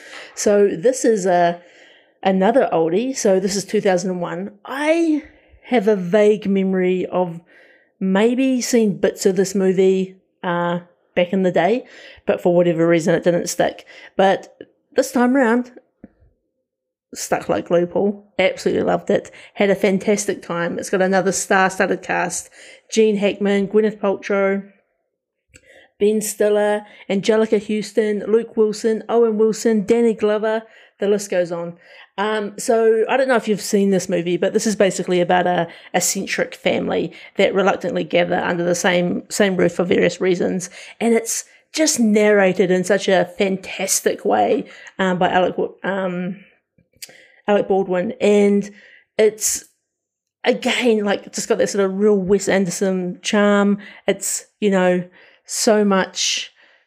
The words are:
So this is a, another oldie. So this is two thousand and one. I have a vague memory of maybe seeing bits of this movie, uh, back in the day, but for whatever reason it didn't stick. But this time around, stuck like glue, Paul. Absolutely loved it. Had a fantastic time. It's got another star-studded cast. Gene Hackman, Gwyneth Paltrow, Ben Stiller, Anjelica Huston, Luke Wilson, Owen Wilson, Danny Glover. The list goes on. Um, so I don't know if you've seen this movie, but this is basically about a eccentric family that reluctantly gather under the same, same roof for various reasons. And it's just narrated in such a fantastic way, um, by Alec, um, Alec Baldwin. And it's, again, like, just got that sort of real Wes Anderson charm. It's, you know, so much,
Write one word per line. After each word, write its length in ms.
So 360
this 360
is 220
a, 340
another 500
oldie. 420
So 240
this 160
is 80
two 160
thousand 300
and 120
one. 440
I 580
have 220
a 80
vague 540
memory 560
of 340
maybe 600
seeing 380
bits 300
of 80
this 180
movie, 640
uh, 380
back 180
in 120
the 80
day, 340
but 160
for 140
whatever 320
reason 260
it 100
didn't 220
stick. 400
But 420
this 180
time 260
around, 340
stuck 340
like 200
glue, 180
Paul. 420
Absolutely 420
loved 300
it. 180
Had 160
a 60
fantastic 640
time. 380
It's 100
got 120
another 300
star-studded 720
cast. 480
Gene 280
Hackman, 500
Gwyneth 320
Paltrow, 680
Ben 220
Stiller, 640
Anjelica 560
Huston, 640
Luke 320
Wilson, 520
Owen 280
Wilson, 480
Danny 300
Glover. 480
The 80
list 220
goes 220
on. 260
Um, 400
so 500
I 80
don't 120
know 80
if 120
you've 140
seen 300
this 180
movie, 280
but 160
this 120
is 100
basically 460
about 240
a 220
eccentric 640
family 580
that 180
reluctantly 520
gather 340
under 240
the 100
same, 560
same 260
roof 180
for 100
various 360
reasons. 520
And 140
it's 300
just 260
narrated 720
in 140
such 220
a 180
fantastic 880
way, 420
um, 220
by 100
Alec, 260
um, 600
Alec 200
Baldwin. 540
And 480
it's, 480
again, 600
like, 300
just 160
got 80
that 120
sort 140
of 140
real 180
Wes 320
Anderson 760
charm. 560
It's, 380
you 80
know, 400
so 380
much, 680